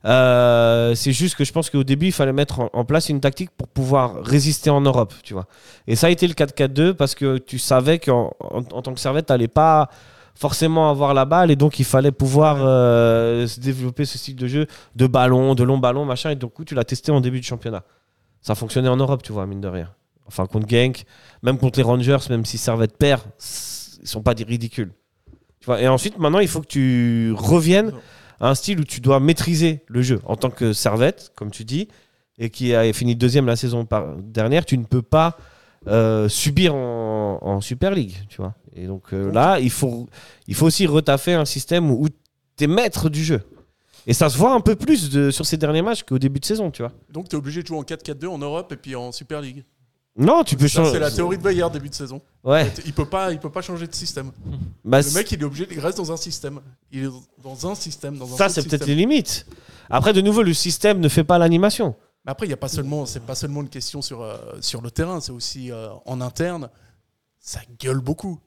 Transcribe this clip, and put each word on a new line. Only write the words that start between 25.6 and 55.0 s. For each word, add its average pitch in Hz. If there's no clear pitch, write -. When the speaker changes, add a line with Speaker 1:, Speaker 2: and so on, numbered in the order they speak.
Speaker 1:
vois, 117
et 127
ensuite, 156
maintenant, 160
il 196
faut 156
que 143
tu 120
reviennes 165
Speaker 2:
Non. 127
Speaker 1:
à 123
un 139
style 190
où 151
tu -
dois 139
maîtriser 160
le 120
jeu 123
en 107
tant 123
que 113
Servette, 113
comme 104
tu 110
dis, 156
et 113
qui 123
a 113
fini 120
deuxième 123
la 117
saison 120
par-, 80
dernière, 113
tu 135
ne 117
peux 123
pas, 160
euh, 110
subir 147
en, 110
en 98
Super 151
League, 110
tu -
vois. 95
Et 87
donc, 95
euh, 98
Speaker 2:
Donc 101
Speaker 1:
là, 156
il 127
faut, 120
il 101
faut 156
aussi 185
retaffer 147
un 156
système 165
où, 131
où -
t'es 147
maître 185
du 151
jeu. 151
Et 117
ça 156
se 123
voit 233
un 240
peu 214
plus 220
de, 139
sur -
ces 160
derniers 156
matchs 220
qu'au 135
début 135
de -
saison, 208
tu -
vois. 120
Speaker 2:
Donc, 175
t'es 160
obligé 147
de -
jouer 165
en 143
quatre 160
quatre 143
deux 160
en 180
Europe 151
et -
puis 135
en 123
Super 147
League. 135
Speaker 1:
Non, 269
tu -
peux 139
Speaker 2:
Ça, -
Speaker 1:
changer. 156
Speaker 2:
c'est 117
la 147
théorie 175
de 170
Weyer 180
début 143
de 139
saison. 135
Speaker 1:
Ouais. 131
Speaker 2:
Il 151
peut 151
pas, 190
il 160
peut 151
pas 185
changer 170
de 170
système. 135
Speaker 1:
Bah, 123
Speaker 2:
Le 143